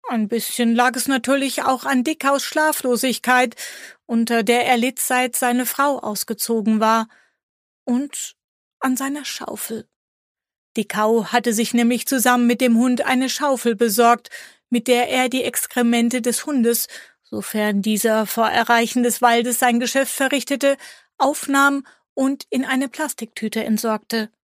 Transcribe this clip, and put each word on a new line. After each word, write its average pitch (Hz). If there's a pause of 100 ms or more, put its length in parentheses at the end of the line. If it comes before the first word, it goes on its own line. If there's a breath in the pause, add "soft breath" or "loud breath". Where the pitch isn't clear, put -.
Ein 220
bisschen 233
lag 247
es 262
natürlich 269
auch 262
an 254
Dickaus 277
Schlaflosigkeit, 254 (500 loud breath)
unter 233
der 240
er 254
litt, 254
seit 254
seine 247
Frau 277
ausgezogen 220
war, 220 (760 soft breath)
und 262 (440)
an 262
seiner 277
Schaufel. - (920)
Dickau 220
hatte 240
sich 220
nämlich 240
zusammen 247
mit 240
dem 233
Hund 247
eine 262
Schaufel 247
besorgt, 233 (400 loud breath)
mit 233
der 247
er 254
die 247
Exkremente 240
des 240
Hundes, 233 (360 loud breath)
sofern 208
dieser 214
vor 220
Erreichen 233
des 240
Waldes 233
sein 240
Geschäft 262
verrichtete, 277 (400 loud breath)
aufnahm 277 (280 soft breath)
und 269
in 262
eine 262
Plastiktüte 220
entsorgte. 214 (160)